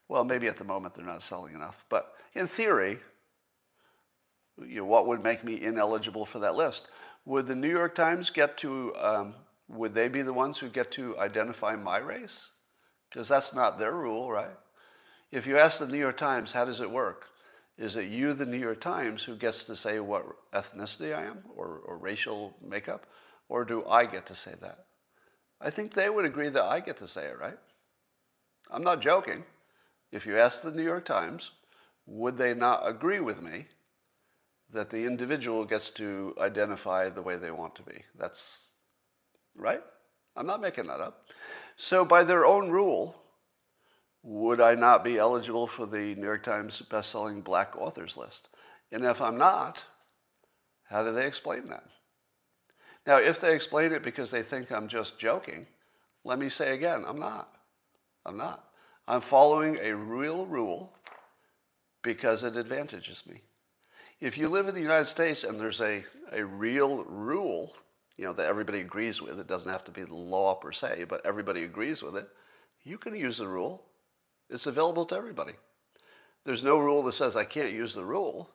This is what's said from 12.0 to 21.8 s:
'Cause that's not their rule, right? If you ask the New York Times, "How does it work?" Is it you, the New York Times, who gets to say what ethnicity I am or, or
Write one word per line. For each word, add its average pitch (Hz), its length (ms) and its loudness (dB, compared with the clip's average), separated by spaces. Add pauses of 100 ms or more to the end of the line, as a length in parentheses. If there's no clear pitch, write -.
'Cause 117 160 -8
that's 139 240 4
not 117 260 2
their 110 140 0
rule, 123 400 -4
right? - 240 -4 (760)
If 123 160 -4
you 139 120 4
ask 160 200 8
the 147 80 -4
New 135 120 -4
York 135 180 0
Times, 135 360 -2
"How 123 120 2
does 120 160 -6
it 104 100 -4
work?" 113 380 -4 (480)
Is 107 180 -6
it 104 120 -2
you, 127 260 -2
the 139 140 -4
New 123 120 -4
York 113 220 -4
Times, 135 440 -4
who 117 120 -10
gets 110 280 -2
to 107 120 -10
say 107 240 -4
what - 500 -6
ethnicity 107 640 -6
I 160 80 -4
am 208 220 -12 (100)
or, 85 240 -10
or 85 180 -12